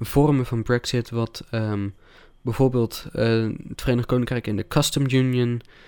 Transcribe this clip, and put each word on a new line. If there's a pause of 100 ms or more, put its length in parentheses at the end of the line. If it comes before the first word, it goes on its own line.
vormen
van
Brexit
wat,
ehm, (520)
bijvoorbeeld,
eh, (200)
het
Verenigd
Koninkrijk
in
de
Custom
Union (280)